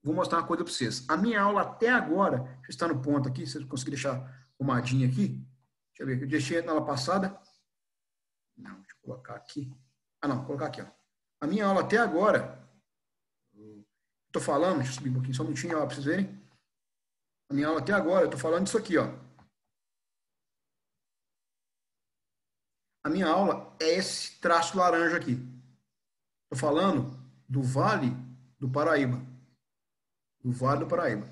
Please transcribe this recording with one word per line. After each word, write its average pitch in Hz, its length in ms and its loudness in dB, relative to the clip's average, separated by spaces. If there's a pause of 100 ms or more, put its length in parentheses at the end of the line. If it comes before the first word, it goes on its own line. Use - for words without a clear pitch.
vou 160 120 0
mostrar 170 240 2
uma 165 80 -2
coisa 170 180 -2
pra - 80 -8
vocês. - 360 -4
A 160 80 2
minha 208 260 2
aula 202 200 4
até - 280 0
agora, 175 480 2
deixa - 280 -10
eu - 40 -16
estar - 180 -2
no 131 140 -2
ponto 143 260 0
aqui, 156 180 -6
se - 120 -8
eu 135 80 -10
conseguir - 240 -6
deixar 135 240 -4 (440)
arrumadinho 127 500 2
aqui. 131 360 0 (460)
Deixa - 120 -16
eu 139 40 -6
ver, 131 160 -2
eu 139 60 -6
deixei 151 340 0
na 165 100 -4
aula 151 120 0
passada. 185 540 -2 (1200)
Não, 98 200 -18
deixa - 160 -20
eu - 100 -20
colocar - 320 -14
aqui. 131 380 -12 (480)
Ah, 147 80 -2
não, 131 80 0
vou - 100 -8
colocar 143 200 -6
aqui, 135 140 -10
ó. 95 60 -12 (540)
A 147 60 -4
minha 202 200 0
aula 190 160 4
até 208 140 2
agora, 190 720 2 (880)
eu 104 300 -20 (480)
tô 165 80 -2
falando, 165 380 2
deixa 127 120 -2
eu - 40 -8
subir 139 160 -6
um 127 40 -2
pouquinho, 127 200 -2
só 139 80 -4
um 160 40 -4
minutinho, 160 320 -4
ó, 143 80 0
pra - 80 -8
vocês 139 100 -8
verem. 185 380 -2 (1080)
A 139 40 -4
minha 147 140 2
aula 160 120 0
até 160 120 -2
agora, 180 320 4
eu 147 60 2
tô 147 60 -6
falando 165 280 0
disso 226 140 0
aqui, 165 200 0
ó. 113 80 2 (4000)
A 147 60 -4
minha 175 180 2
aula 180 520 2
é 160 140 4
esse - 460 -4
traço 170 360 2
laranja 170 400 4
aqui. 127 200 0 (1120)
Tô 143 80 -6
falando 156 580 2 (320)
do 131 140 0
Vale 139 480 2 (480)
do 135 100 -4
Paraíba. 139 560 2 (1160)
Do 127 80 -2
Vale 131 300 0
do - 80 -4
Paraíba. 139 440 -2